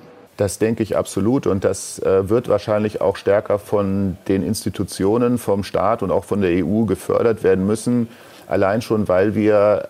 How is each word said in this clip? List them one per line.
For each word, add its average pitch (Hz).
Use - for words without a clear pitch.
Das 104
denke 110
ich 101
absolut 110
und 98
das, -
äh, 95
wird 120
wahrscheinlich 104
auch 98
stärker 101
von 98
den 98
Institutionen, 107
vom 101
Staat 98
und 95
auch 87
von 104
der 90
E 90
U 107
gefördert -
werden 95
müssen. 117
Allein 98
schon, 107
weil 98
wir 104